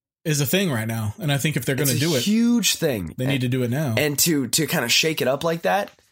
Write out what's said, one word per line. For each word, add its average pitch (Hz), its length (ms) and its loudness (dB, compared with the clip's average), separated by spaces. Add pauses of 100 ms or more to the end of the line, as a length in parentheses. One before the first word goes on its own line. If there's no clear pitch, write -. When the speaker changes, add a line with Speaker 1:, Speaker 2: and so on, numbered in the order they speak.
(260)
Speaker 1:
is 147 160 0
a 139 40 0
thing 185 260 2
right 113 160 -2
now. 113 320 -4
And 151 120 -2
I 139 60 2
think 147 200 -2
if 123 80 -6
they're 139 140 0
Speaker 2:
It's 139 120 2
Speaker 1:
gonna 120 60 2
Speaker 2:
a - 20 2
Speaker 1:
do 160 160 2
it, 123 80 0
Speaker 2:
huge 233 520 2
thing. 107 420 -2
Speaker 1:
they 127 80 -4
need 135 100 0
Speaker 2:
And 127 60 -2
Speaker 1:
to 127 60 -2
do 127 160 0
it 117 80 -2
now. 139 260 -2
Speaker 2:
and 147 220 0
to, 143 280 2
to 151 200 2
kinda 131 220 -2
shake 160 320 0
it 123 60 0
up 135 160 0
like 165 200 -2
that, 190 280 0 (200)